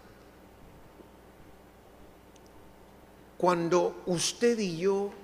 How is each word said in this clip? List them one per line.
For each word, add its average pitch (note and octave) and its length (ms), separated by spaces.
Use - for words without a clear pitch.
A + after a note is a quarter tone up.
Cuando F3 680
usted A3 540
y F#3 180
yo G3 340